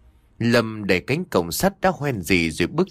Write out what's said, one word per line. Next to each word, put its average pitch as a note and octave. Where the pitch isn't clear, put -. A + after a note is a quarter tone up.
Lâm A2
đẩy F#2
cánh D3+
cổng E2+
sắt F#3+
đã F#3
hoen C3
rì E2
rồi E2
bước F3+